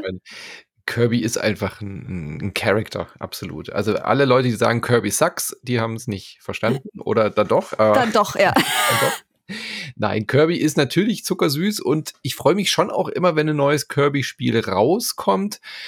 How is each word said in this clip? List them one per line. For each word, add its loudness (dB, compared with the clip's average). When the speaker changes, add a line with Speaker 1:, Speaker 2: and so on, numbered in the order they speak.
Speaker 1:
ich -6
mein, -12
Kirby 2
ist -2
einfach -2
ein, -10
ein, -8
ein -6
Character, -2
absolut. -10
Also 0
alle 2
Leute, 4
die 2
sagen, 2
"Kirby 2
sucks", -2
die -2
haben's -6
nicht -8
verstanden. -4
Oder 2
dann 2
doch, 0
äh, -6
Speaker 2:
Dann 4
doch, 2
ja. 4
Speaker 1:
<laughs> -4
dann 2
doch. -4
Nein, 0
Kirby 4
ist 0
natürlich 0
zuckersüß 0
und -2
ich -4
freu 4
mich 0
schon 0
auch -2
immer, 0
wenn 2
ein 0
neues 2
Kirby-Spiel 0
rauskommt. 0